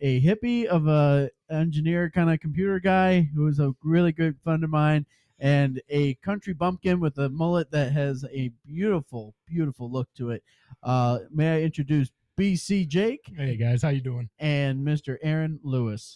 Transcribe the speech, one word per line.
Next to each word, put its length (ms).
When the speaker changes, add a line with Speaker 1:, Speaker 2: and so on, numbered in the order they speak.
Speaker 1:
a 220
hippie 440
of 200
a 420
engineer, 600
kinda 280
computer 400
guy, 440
who 140
is 100
a 240
really 300
good 320
friend 180
of 80
mine, 340
and 480
a 340
country 320
bumpkin 460
with 180
a 100
mullet 440
that 180
has 420
a 200
beautiful, 720
beautiful 460
look 240
to 160
it. 140
Uh, 340
may 300
I 40
introduce 500
B 180
C 320
Jake 500
Speaker 2:
Hey, 200
guys, 260
how 60
you 120
doing? 380
Speaker 1:
and 460
Mister 380
Aaron 420
Lewis. 520